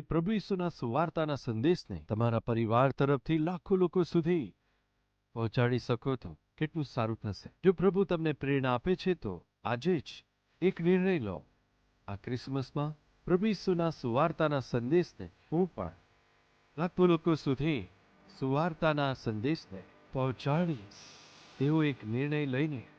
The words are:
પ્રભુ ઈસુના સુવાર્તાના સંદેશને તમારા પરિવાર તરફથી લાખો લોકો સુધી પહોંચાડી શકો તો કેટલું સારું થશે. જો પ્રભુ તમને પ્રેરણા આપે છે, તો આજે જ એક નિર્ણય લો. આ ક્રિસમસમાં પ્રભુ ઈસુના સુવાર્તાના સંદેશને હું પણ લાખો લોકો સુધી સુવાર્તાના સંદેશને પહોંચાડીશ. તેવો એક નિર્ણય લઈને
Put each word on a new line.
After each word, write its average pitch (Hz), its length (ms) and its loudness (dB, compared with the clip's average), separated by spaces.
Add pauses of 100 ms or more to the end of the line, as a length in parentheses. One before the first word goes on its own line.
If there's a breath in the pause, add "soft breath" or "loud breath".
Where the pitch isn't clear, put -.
પ્રભુ 165 280 0
ઈસુના 180 480 -2
સુવાર્તાના 151 640 -2
સંદેશને 113 600 -2
તમારા 113 440 0
પરિવાર 117 440 4
તરફથી 143 540 0
લાખો 185 380 0
લોકો 175 200 2
સુધી 165 440 0 (840)
પહોંચાડી 120 500 0
શકો 131 320 -2
તો - 140 -12 (240)
કેટલું 156 320 -4
સારું 113 340 -2
થશે. - 280 -8 (140)
જો 180 100 6
પ્રભુ 180 320 2
તમને 160 300 -2
પ્રેરણા 135 400 0
આપે 147 220 -2
છે, - 180 -2
તો 110 180 -8 (320)
આજે 123 360 0
જ - 100 -14 (520)
એક 185 180 0
નિર્ણય 180 340 4 (120)
લો. 92 100 -4 (720)
આ 101 80 -8
ક્રિસમસમાં 135 760 -6 (360)
પ્રભુ 180 200 2
ઈસુના 175 460 0
સુવાર્તાના 147 800 0
સંદેશને 127 560 0 (180)
હું 170 240 0
પણ 90 260 -8 (840)
લાખો 180 300 2
લોકો 165 300 4
સુધી 143 440 0 (480)
સુવાર્તાના 147 880 0
સંદેશને 113 680 -4 (300)
પહોંચાડીશ. 135 920 -2 (540)
તેવો 151 300 2
એક 139 220 -2
નિર્ણય 143 400 -2
લઈને 135 360 -2 (160)